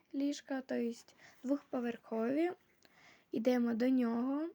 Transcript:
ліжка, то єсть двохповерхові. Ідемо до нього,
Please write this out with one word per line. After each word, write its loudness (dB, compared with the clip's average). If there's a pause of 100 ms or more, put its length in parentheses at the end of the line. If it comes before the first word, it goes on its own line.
(140)
ліжка, -2
то -6
єсть -4 (280)
двохповерхові. -2 (800)
Ідемо 2
до 2
нього, 0